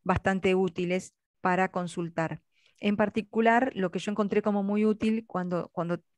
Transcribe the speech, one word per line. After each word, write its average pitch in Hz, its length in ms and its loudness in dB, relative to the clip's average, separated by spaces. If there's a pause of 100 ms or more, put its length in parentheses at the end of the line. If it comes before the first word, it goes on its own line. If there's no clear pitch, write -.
bastante 190 520 2
útiles 185 600 -2 (240)
para 185 320 0
consultar. 170 720 -6 (380)
En 208 180 0
particular, 226 760 2
lo 185 160 0
que 190 80 -4
yo 214 120 -4
encontré 208 300 0
como 208 200 0
muy 208 240 0
útil 220 400 0
cuando, 180 440 -4
cuando, 170 340 -4 (140)